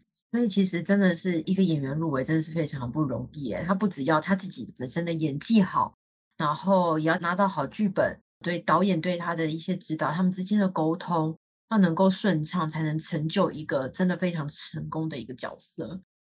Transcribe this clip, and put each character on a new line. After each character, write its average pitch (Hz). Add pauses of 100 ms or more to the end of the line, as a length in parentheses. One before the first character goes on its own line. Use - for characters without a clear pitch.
(320)
所 233
以 240
其 196
实 180
真 202
的 185
是 170
一 190
个 190
演 160
员 139
入 160
围 135
真 160
的 160
是 156
非 165
常 131
不 151
容 127
易 143
耶， 107
他 185
不 202
只 135
要 156
他 185
自 190
己 -
本 127
身 170
的 170
演 156
技 220
好， - (400)
然 151
后 170
也 156
要 165
拿 170
到 196
好 151
剧 208
本， 113 (200)
对， 170
导 165
演 180
对 175
他 170
的 160
一 156
些 180
指 160
导， 147
他 175
们 180
之 185
间 208
的 190
沟 160
通 160 (320)
要 226
能 175
够 190
顺 180
畅， 160
才 160
能 156
成 156
就 180
一 151
个 139
真 185
的 180
非 180
常 151
成 151
功 160
的 147
一 110
个 127
角 -
色。 - (220)